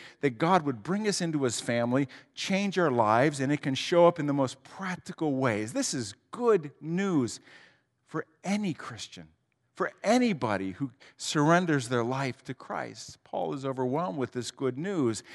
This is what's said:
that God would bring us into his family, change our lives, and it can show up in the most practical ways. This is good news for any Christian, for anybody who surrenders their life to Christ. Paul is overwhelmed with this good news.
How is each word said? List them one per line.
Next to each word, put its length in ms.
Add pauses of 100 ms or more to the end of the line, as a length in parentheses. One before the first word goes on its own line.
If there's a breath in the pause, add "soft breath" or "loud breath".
(220 loud breath)
that 160
God 260
would 180
bring 240
us 140
into 240
his 160
family, 480 (260 loud breath)
change 460
our 120
lives, 500
and 100
it 100
can 140
show 320
up 120
in 80
the 60
most 300
practical 680
ways. 400
This 200
is 200 (180)
good 480
news 600 (680 loud breath)
for 180 (160)
any 320
Christian, 540 (460)
for 180 (100)
anybody 720
who 200 (260 loud breath)
surrenders 720
their 160
life 400
to 80
Christ. 720
Paul 280
is 120
overwhelmed 520
with 140
this 180
good 280
news. 460 (120 loud breath)